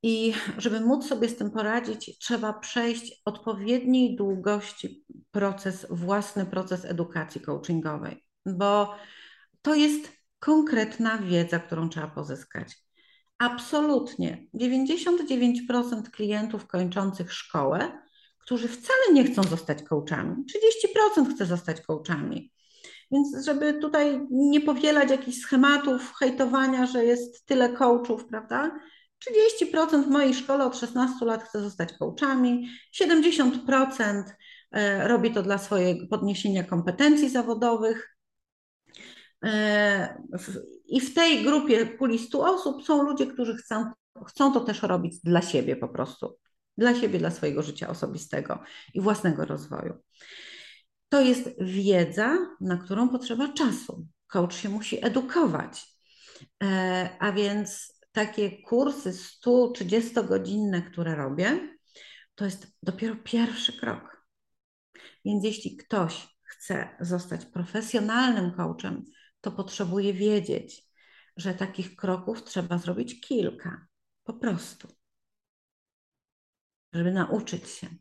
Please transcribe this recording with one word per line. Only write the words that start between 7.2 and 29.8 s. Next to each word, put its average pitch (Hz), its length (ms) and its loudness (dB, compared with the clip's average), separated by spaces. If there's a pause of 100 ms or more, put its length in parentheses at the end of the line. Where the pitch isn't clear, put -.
coachingowej, 156 840 -6 (220)
bo 202 480 2 (680)
to 302 120 2
jest 302 380 2 (260)
konkretna 226 800 2
wiedza, 170 400 0
którą 165 300 -4
trzeba 156 200 -8
pozyskać. - 680 -12 (640)
Absolutnie. 240 1160 0
Dziewięćdziesiąt 269 760 0
dziewięć 247 340 2
procent 240 480 -2
klientów 214 560 -4
kończących 185 680 -4
szkołę, 165 680 -2 (360)
którzy 240 300 -4
wcale 508 440 4
nie 269 120 10
chcą 226 180 2
zostać 165 400 -2
coachami, 160 600 -4
trzydzieści 440 440 2
procent 403 460 4
chce 202 120 -2
zostać 170 340 -4
coachami. 151 720 -6 (580)
Więc 277 360 0
żeby 294 280 2
tutaj 294 460 2 (100)
nie 285 300 6
powielać 294 500 4
jakichś 262 280 0
schematów 277 800 4
hejtowania, 254 680 2
że 254 180 2
jest 240 420 0
tyle 254 220 4
coachów, 240 580 2
prawda? 240 520 -4 (400)
Trzydzieści 440 480 4
procent 320 400 2